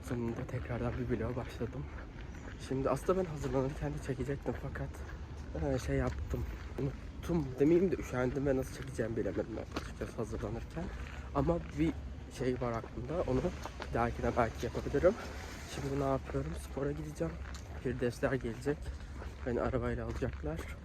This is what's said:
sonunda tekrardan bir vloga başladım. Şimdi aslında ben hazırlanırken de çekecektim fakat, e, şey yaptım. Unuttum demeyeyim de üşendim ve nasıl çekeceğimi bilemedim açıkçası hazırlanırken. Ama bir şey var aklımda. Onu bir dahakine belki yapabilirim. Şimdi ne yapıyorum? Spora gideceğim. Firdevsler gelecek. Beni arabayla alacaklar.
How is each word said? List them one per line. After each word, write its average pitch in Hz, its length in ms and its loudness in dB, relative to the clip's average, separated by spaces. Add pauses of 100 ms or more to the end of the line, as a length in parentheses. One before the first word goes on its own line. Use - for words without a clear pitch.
sonunda 120 380 0
tekrardan 120 520 0
bir 120 200 2
vloga 117 180 0
başladım. 123 480 -4 (840)
Şimdi 135 220 2
aslında 180 280 4
ben 190 60 4
hazırlanırken 143 680 0
de 151 120 -2
çekecektim 131 560 0
fakat, 139 260 -4 (840)
e, 127 40 2
şey 139 180 2
yaptım. 127 500 0 (320)
Unuttum 143 680 0 (120)
demeyeyim 170 340 8
de 110 40 2
üşendim 127 500 2
ve 131 100 6
nasıl 131 200 0
çekeceğimi 113 400 -2
bilemedim 107 420 0 (180)
açıkçası - 400 -6
hazırlanırken. 117 680 -4 (500)
Ama 151 240 4 (200)
bir 160 140 4 (460)
şey 127 220 0
var 120 120 0
aklımda. 120 580 -2
Onu 127 100 4 (480)
bir - 60 -4
dahakine 117 420 2
belki 120 300 2
yapabilirim. 139 480 4 (600)
Şimdi 139 260 0
ne 139 80 4
yapıyorum? 135 420 0 (200)
Spora 143 220 0
gideceğim. 156 400 -2 (500)
Firdevsler 123 500 2
gelecek. 123 460 0 (680)
Beni 117 140 2
arabayla 120 460 0
alacaklar. 131 540 -2 (240)